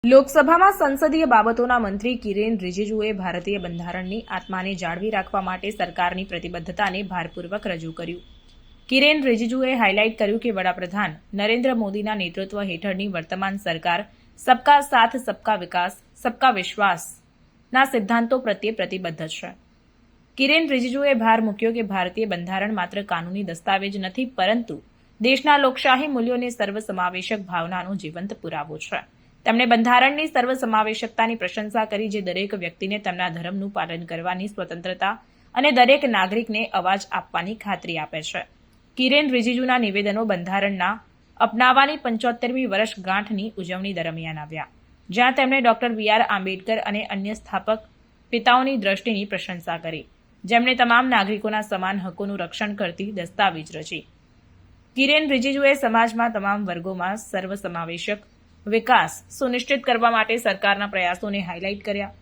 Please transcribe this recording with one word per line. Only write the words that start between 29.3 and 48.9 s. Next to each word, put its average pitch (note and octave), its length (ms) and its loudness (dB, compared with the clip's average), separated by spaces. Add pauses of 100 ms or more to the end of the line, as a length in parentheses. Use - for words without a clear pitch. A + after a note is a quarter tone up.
તેમણે A#3+ 200 4
બંધારણની B3 640 4
સર્વસમાવેશકતાની A3+ 1080 0
પ્રશંસા G#3+ 480 -4
કરી, G#3+ 240 -4
જે G3+ 140 -4
દરેક F#3 320 -4
વ્યક્તિને F#3+ 440 -6
તેમના F3+ 320 -4
ધર્મનું F#3 400 -6
પાલન E3+ 360 -6
કરવાની F3+ 420 -6
સ્વતંત્રતા F#3 640 -6 (420)
અને C#4 180 2
દરેક C4 340 6
નાગરિકને G#3+ 560 0 (160)
અવાજ F#3+ 320 0
આપવાની F3+ 440 -6
ખાતરી F3+ 440 -6
આપે D#3 240 -8
છે. E3+ 200 -8 (540)
કિરેન C4+ 340 4
રિજિજુના B3+ 480 0
નિવેદનો G#3 540 0
બંધારણના F#3+ 580 -2 (500)
અપનાવવાની B3+ 600 4
પંચોતેરમી A#3+ 640 -2
વર્ષગાંઠની G3+ 880 -2
ઉજવણી F#3 380 -6
દરમિયાન D#3+ 500 -6
આવ્યા, D#3 240 -10 (400)
જ્યાં A#3+ 320 4
તેમણે B3+ 220 4
ડોક્ટર A#3 320 4
બી G#3+ 160 0
આર A3 160 6
આંબેડકર F#3+ 560 -2
અને G#3 240 -4
અન્ય G3 340 -6
સ્થાપક G#3+ 480 -4 (440)
પિતાઓની B3 440 4
દ્રષ્ટિની G3 560 -2